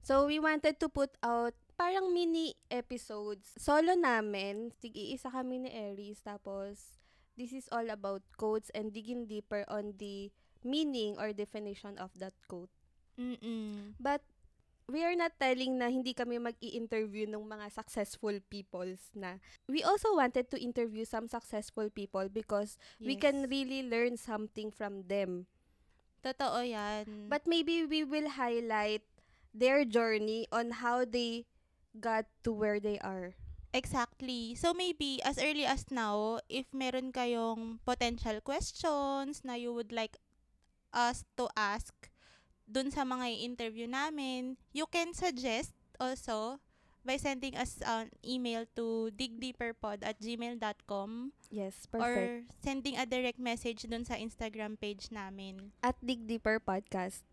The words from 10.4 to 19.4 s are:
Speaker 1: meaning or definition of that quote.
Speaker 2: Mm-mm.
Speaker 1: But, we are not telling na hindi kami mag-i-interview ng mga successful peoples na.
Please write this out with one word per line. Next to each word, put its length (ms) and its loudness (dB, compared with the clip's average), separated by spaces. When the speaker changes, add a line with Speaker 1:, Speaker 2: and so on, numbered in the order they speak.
Speaker 1:
meaning 560 0
or 160 -2
definition 640 -8
of 180 -10
that 160 -10
quote. 240 -10
Speaker 2:
Mm-mm. 840 -8
Speaker 1:
But, 240 0
we 160 -2
are 160 4
not 240 2
telling 400 2
na 80 4
hindi 240 0
kami 240 -2
mag-i-interview 880 -2
ng 160 -4
mga 320 -10
successful 640 -4
peoples 640 -8
na. 240 -8